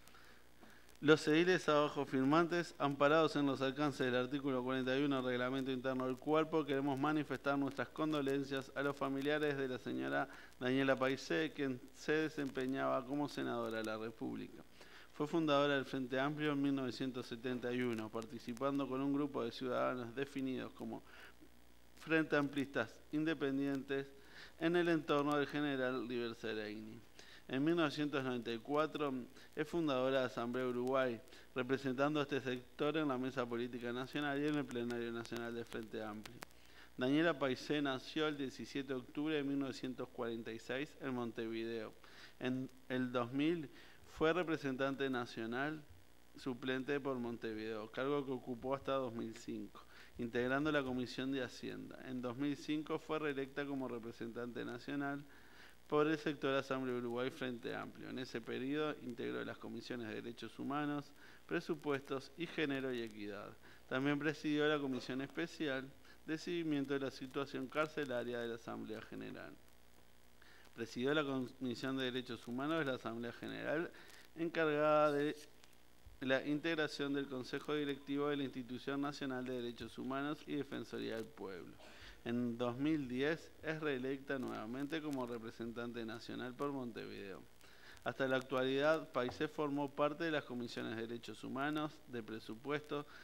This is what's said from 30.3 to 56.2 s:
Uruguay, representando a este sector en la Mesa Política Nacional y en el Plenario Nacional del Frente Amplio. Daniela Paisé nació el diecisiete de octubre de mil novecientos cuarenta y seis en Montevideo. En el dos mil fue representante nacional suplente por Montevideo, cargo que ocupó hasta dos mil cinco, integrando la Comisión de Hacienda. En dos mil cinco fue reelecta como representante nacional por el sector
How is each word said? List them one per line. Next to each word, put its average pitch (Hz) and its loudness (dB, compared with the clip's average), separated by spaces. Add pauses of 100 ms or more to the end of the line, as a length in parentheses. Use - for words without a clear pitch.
Uruguay, 123 2 (320)
representando 135 2
a 143 6
este 139 0
sector 131 0
en 156 2
la 127 2
Mesa 127 0
Política 120 -2
Nacional 139 0
y 151 4
en 151 4
el 147 2
Plenario 120 -2
Nacional 117 -4
del 117 -4
Frente 110 -6
Amplio. 107 -8 (600)
Daniela 147 4
Paisé 143 2
nació 143 0
el 151 0
diecisiete 131 -4
de 131 -2
octubre 151 -2
de 143 2
mil 139 2
novecientos 131 -4
cuarenta 117 -2
y 113 -6
seis 135 -4
en 135 -2
Montevideo. 113 -2 (460)
En 131 -2 (200)
el 127 0
dos 120 2
mil 151 2 (480)
fue 160 6
representante 139 2
nacional 123 -2 (540)
suplente 131 0
por 131 0
Montevideo, 110 -4
cargo 139 2
que 135 -2
ocupó 127 -2
hasta 135 0
dos 131 2
mil 113 -4
cinco, - -8 (320)
integrando 127 2
la 147 4
Comisión 131 -2
de 135 0
Hacienda. 107 -8
En 127 -6
dos 123 -4
mil 143 0
cinco 151 -2
fue 156 0
reelecta 139 -2
como 135 -2
representante 117 -4
nacional 139 -4 (640)
por 151 8
el 160 4
sector 139 2